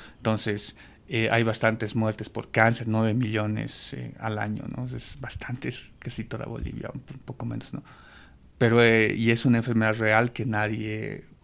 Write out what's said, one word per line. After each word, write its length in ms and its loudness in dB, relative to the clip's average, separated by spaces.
Entonces, 580 -2
eh, 220 0
hay 140 4
bastantes 500 0
muertes 340 -2
por 220 -10
cáncer, 380 4
nueve 260 2
millones, 800 -2
eh, 260 -10
al 220 -4
año, 240 -4
¿no? 100 -6
Es 340 -12
bastantes, 800 -10
casi 240 -10
toda 220 -10
Bolivia, 460 -8
un 60 -10
po-, 160 -18
poco 200 -10
menos, 260 -8
¿no? 120 -10
Pero, 240 6
eh, 320 6
y 160 2
es 140 2
una 140 6
enfermedad 360 2
real 380 4
que 140 -6
nadie, 800 -4